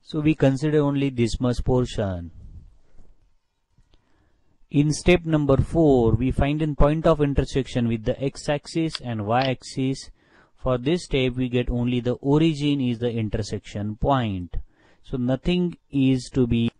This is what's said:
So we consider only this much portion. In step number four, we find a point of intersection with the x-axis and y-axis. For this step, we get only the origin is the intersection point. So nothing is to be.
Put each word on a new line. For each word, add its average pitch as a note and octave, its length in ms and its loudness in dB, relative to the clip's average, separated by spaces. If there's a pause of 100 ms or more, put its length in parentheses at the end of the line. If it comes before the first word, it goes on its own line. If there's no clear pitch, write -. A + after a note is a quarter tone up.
So - 200 -8
we D#3 120 4
consider D3 480 2
only C#3 300 0
this A#2 280 -2
much B2 240 0
portion. G2+ 680 -2 (2500)
In D3 200 2
step F3 320 2
number D3 340 4
four, C3 560 4
we B2+ 180 0
find D3 320 0
a D3+ 100 -2
point D3+ 320 0
of D#3 160 4
intersection C3+ 680 -2
with A2+ 180 -2
the B2 160 -4
x-axis D3+ 800 -4
and A2 260 -6
y-axis. C3 800 -2 (480)
For B2+ 220 -2
this D#3+ 260 -2
step, C3 280 -2
we B2+ 140 -2
get B2 220 0
only B2 300 -2
the A#2+ 140 -2
origin D3 680 0
is B2 160 -2
the A#2+ 140 -2
intersection G#2+ 840 -6
point. A#2 600 -2 (460)
So C#3 140 -8
nothing D#3+ 600 -2 (140)
is C3+ 420 2
to B2 140 2
be. A#2 320 0